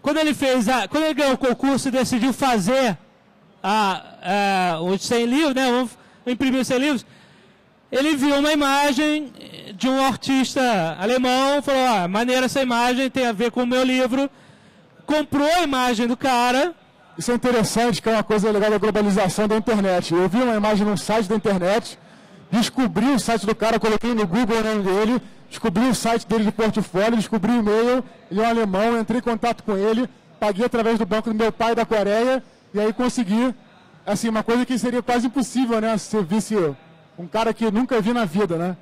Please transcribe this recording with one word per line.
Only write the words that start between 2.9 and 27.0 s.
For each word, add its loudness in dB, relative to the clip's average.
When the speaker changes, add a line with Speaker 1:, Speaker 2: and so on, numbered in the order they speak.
Speaker 1:
a, 0
a, -6
os -2
cem 0
livros, 0
né, 0
vamos 0
imprimir 0
os -2
cem 0
livros, 0
ele 0
viu 2
uma 2
imagem 0
de -2
um 2
artista 0
alemão, 0
falou, 2
"Ó, 2
maneira 0
essa -2
imagem, 0
tem -2
a -2
ver -2
com -2
o 0
meu 0
livro." 0
Comprou 0
a 2
imagem 0
do -2
cara. 0
Speaker 2:
Isso -6
é 2
interessante, 0
que -2
é 2
uma 0
coisa 0
legal 0
da 0
globalização 0
da 0
internet. 0
Eu 2
vi 0
uma 0
imagem 2
num 0
site -2
da 0
internet, 0
descobri 0
o 2
site -2
do 0
cara, 0
coloquei 0
no 0
Google 0
o 0
nome -2
dele, 0
descobri 0
o 2
site -2
dele 0
de 0
portfólio, 0